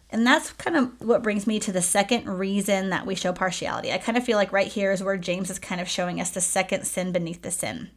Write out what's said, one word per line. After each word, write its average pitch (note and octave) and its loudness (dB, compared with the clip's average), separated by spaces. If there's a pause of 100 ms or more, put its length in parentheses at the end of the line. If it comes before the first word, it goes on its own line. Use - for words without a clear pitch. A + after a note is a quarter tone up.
(100)
And A3+ 2
that's D4 4
kind E4+ -2
of B3+ 0
what A#3 2
brings G#3 0
me G#3+ 0
to G3+ -2
the F3+ 0
second G3+ 2
reason G3 0
that F3 -2
we F#3+ -4
show F3+ 0
partiality. F3 -2
I F3 0
kind A3+ -2
of B3 2
feel A#3 2
like G3 2
right G3 2
here G3 2
is F3+ 0
where G3 0
James F3+ -2
is F#3 -6
kind F3+ -4
of F3+ -4
showing F3+ -2
us F3 -4
the F#3 -4
second F#3 0
sin F#3 -2
beneath F3 -2
the F#3 -8
sin. - -6